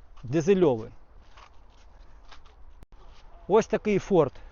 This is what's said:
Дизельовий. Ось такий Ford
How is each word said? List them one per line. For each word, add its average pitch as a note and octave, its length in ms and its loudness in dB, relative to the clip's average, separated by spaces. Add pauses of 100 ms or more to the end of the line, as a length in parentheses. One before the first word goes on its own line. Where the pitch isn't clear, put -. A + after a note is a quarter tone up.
(240)
Дизельовий. C#3 680 0 (2500)
Ось G3+ 200 2
такий G#3 320 -2
Ford D#3+ 320 2 (200)